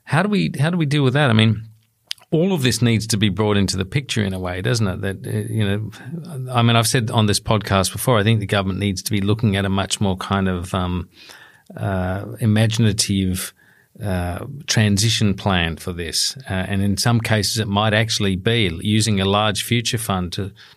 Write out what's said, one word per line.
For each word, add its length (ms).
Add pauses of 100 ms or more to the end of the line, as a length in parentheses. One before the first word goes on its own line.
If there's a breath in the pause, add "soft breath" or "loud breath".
How 220
do 40
we, 300
how 120
do 80
we 80
deal 180
with 80
that? 180
I 20
mean, 300 (680)
all 200
of 100
this 200
needs 260
to 80
be 120
brought 280
into 200
the 80
picture 400
in 100
a 60
way, 200
doesn't 280
it? 140
That, 220
uh, 280
you 120
know, 880
I 100
mean, 120
I've 140
said 240
on 140
this 120
podcast 540
before, 260
I 60
think 160
the 60
government 340
needs 240
to 80
be 80
looking 340
at 100
a 40
much 320
more 160
kind 320
of, 260
um, 340 (680 loud breath)
uh, 480 (160)
imaginative, 1120 (500 soft breath)
uh, 440 (200)
transition 680
plan 420
for 160
this. 440 (120)
Uh, 60
and 280
in 140
some 240
cases, 380
it 100
might 240
actually 440
be 340 (100)
using 400
a 40
large 400
future 340
fund 360
to, 180 (240 loud breath)